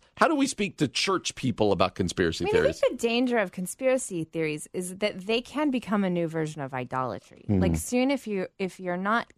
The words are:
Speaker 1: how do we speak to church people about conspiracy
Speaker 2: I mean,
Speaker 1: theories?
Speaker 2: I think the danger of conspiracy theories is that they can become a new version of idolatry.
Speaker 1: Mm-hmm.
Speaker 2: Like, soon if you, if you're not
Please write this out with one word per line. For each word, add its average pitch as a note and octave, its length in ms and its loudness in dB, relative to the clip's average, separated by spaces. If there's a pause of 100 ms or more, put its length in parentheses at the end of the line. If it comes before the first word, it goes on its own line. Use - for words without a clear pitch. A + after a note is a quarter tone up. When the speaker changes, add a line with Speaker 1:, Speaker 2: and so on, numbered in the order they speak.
(180)
Speaker 1:
how A3 100 6
do D#4+ 80 2
we C4+ 120 4
speak G3 300 -4
to D3+ 100 2
church - 480 -2
people A2 360 2
about F2+ 240 2
conspiracy F2 480 0
Speaker 2:
I - 20 0
mean, G#4+ 100 2
Speaker 1:
theories? - 280 4
Speaker 2:
I C5+ 40 6
think C4 120 -4
the A#3 80 0
danger A#3+ 300 2
of F#3+ 160 0
conspiracy G3 720 -2
theories D#3 480 -4
is F#3 240 -6
that G3 300 -4
they A3+ 140 0
can D4 300 -2
become G#3 320 0
a F#3 60 2
new F3 180 0
version D#3 340 -4
of C3+ 120 -6
idolatry. B2+ 760 -6
Speaker 1:
Mm-hmm. G2 140 4
Speaker 2:
Like, E2+ 160 4
soon B3+ 340 0
if C4 160 -4
you, G3 200 -2 (120)
if F#3+ 220 -6
you're F3+ 160 -2
not G#3 400 -2